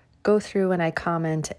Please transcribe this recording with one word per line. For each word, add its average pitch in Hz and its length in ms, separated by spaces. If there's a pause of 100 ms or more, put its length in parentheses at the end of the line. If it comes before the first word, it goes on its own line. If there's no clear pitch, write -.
(220)
go 208 180
through 190 320
and 175 100
I 160 100
comment 160 680